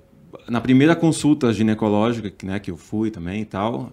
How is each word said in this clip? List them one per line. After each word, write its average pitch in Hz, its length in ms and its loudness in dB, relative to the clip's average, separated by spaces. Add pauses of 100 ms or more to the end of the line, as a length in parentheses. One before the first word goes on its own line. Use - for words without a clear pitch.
(480)
na 117 120 -4
primeira 131 360 4
consulta 147 580 2
ginecológica, 107 760 0
que, - 160 -14
né, 95 140 -6
que - 120 -10
eu 85 60 -12
fui 107 340 -6
também 95 300 -8
e 104 40 -8
tal, 117 480 -6